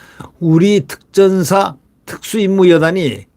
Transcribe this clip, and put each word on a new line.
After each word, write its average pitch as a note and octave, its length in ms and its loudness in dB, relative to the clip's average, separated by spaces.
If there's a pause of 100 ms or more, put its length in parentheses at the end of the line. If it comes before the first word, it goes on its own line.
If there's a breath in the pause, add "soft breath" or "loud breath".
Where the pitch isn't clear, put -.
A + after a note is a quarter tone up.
(400 loud breath)
우리 E3+ 480 0
특전사 F#3+ 880 -2 (300)
특수임무여단이 F3+ 1200 0 (120)